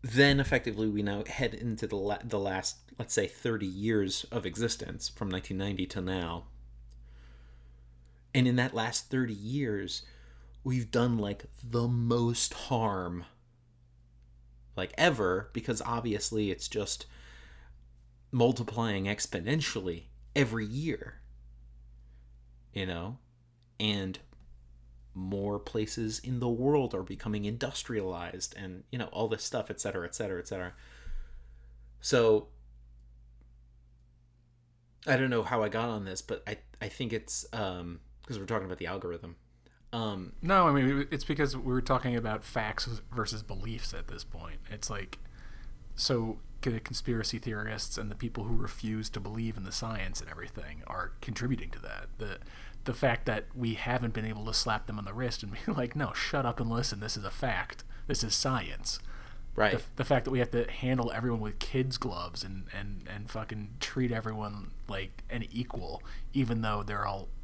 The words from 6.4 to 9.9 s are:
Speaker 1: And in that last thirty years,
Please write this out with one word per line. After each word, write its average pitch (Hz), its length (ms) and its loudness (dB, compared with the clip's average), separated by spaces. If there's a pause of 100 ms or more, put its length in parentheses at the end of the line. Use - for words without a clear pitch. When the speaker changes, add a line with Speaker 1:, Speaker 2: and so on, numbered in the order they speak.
Speaker 1:
And 127 140 8
in 123 80 6
that 127 180 4
last 113 360 0
thirty 127 240 2
years, 107 680 0 (600)